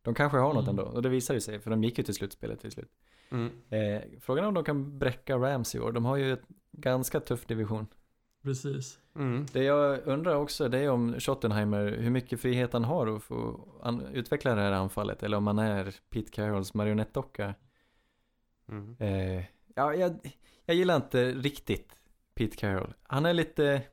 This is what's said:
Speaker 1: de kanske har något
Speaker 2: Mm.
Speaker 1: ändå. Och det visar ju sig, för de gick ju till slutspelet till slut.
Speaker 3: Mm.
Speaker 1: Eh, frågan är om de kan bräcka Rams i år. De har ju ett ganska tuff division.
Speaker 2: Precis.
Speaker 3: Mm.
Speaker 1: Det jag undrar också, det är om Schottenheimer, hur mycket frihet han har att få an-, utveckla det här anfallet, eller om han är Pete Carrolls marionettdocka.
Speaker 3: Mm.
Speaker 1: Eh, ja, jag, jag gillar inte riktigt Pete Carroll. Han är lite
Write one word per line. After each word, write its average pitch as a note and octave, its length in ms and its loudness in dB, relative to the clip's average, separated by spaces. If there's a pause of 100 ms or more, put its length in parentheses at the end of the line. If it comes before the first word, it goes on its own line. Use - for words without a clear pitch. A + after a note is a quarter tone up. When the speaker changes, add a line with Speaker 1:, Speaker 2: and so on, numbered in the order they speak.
Speaker 1:
de A#2 140 -2
kanske C#3+ 220 4
har C3+ 160 6
något A#2+ 140 2
Speaker 2:
Mm. G2+ 120 2
Speaker 1:
ändå. G2 120 -2
Och A#2+ 100 -2
det B2+ 80 2
visar B2+ 240 2
ju A2+ 80 2
sig, G#2+ 180 -8
för G#2+ 100 -10
de A2 140 4
gick A#2+ 140 2
ju C3 60 0
till G#2 100 -2
slutspelet G#2+ 460 -6
till G#2+ 120 -12
slut. - 200 -14 (400)
Speaker 3:
Mm. A#2+ 200 -2 (180)
Speaker 1:
Eh, G#2+ 320 0 (200)
frågan C#3+ 220 0
är G#3 40 0
om G#3 60 0
de E3+ 100 0
kan C#3+ 360 -4
bräcka C3 380 -2
Rams B2+ 380 0
i A#2 40 -2
år. A#2 120 -2
De A#2 140 0
har C3 100 2
ju C3+ 180 0
ett B2 100 -6 (280)
ganska C3 480 0
tuff - 260 -4
division. A2 420 -2 (560)
Speaker 2:
Precis. C3+ 560 -6 (160)
Speaker 3:
Mm. C3+ 380 0
Speaker 1:
Det C3 100 2
jag C#3+ 440 4
undrar D3+ 280 2
också, C#3+ 340 0
det B2+ 100 2
är C#3+ 100 2
om A#2+ 300 2
Schottenheimer, G#2 800 0
hur A#2 120 0
mycket B2 300 -2
frihet B2 320 2
han A#2 100 2
har C3 240 0
att A2 160 -2
få A#2 440 -6 (160)
an-, A#2+ 300 -4
utveckla C3 420 0
det G#2 60 2
här G2+ 100 4
anfallet, G2+ 520 0
eller G#2 140 0
om G#2 100 2
han G#2 120 2
är G2+ 360 0 (140)
Pete G#2+ 220 -6
Carrolls G#2 420 -2
marionettdocka. G#2+ 800 -2 (1160)
Speaker 3:
Mm. G#2+ 300 -12
Speaker 1:
Eh, F#2+ 440 -2 (320)
ja, D3 200 2
jag, E3+ 240 0 (460)
jag E3+ 100 2
gillar F3+ 200 4
inte B2+ 360 2
riktigt C3 640 -4 (420)
Pete A2 220 -2
Carroll. F#2+ 360 -2 (100)
Han C#3 220 0
är E3+ 80 4
lite D#3 480 2 (120)